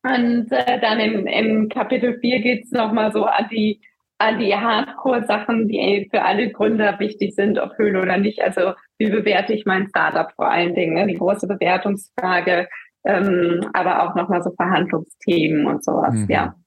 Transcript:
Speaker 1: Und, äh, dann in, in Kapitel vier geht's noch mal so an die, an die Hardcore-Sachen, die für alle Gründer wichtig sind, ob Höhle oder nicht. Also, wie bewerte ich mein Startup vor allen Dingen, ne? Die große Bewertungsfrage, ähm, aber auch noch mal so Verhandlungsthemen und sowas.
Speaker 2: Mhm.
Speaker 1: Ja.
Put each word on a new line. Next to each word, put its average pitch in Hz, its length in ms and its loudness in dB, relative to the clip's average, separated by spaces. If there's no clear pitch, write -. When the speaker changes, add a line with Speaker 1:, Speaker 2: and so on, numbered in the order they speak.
Speaker 1:
Und, 240 500 0
äh, 247 280 2
dann 220 200 2
in, 214 260 0
in 220 420 2
Kapitel 240 520 -2
vier 240 200 2
geht's 247 320 -2
noch 220 200 0
mal 214 200 2
so 208 120 0
an 214 260 0
die, 214 300 0
an 226 200 2
die 196 160 2
Hardcore-Sachen, 226 1120 0
die 202 420 0
für 214 120 2
alle 202 280 0
Gründer 214 480 0
wichtig 202 360 -4
sind, 208 240 2
ob - 200 -4
Höhle 196 240 2
oder 185 160 0
nicht. 208 240 0
Also, 190 300 0
wie 214 120 0
bewerte 208 420 0
ich 214 140 -2
mein 190 220 0
Startup 160 460 0
vor - 160 0
allen 175 240 0
Dingen, 165 200 0
ne? 190 120 2
Die 170 120 -2
große 190 280 0
Bewertungsfrage, 180 1200 0
ähm, 180 680 2
aber 180 300 0
auch 175 120 -4
noch 170 140 -2
mal 175 140 0
so 180 100 -4
Verhandlungsthemen 165 1120 0
und 147 180 -2
sowas. 151 300 0
Speaker 2:
Mhm. 104 140 -2
Speaker 1:
Ja. 147 260 -2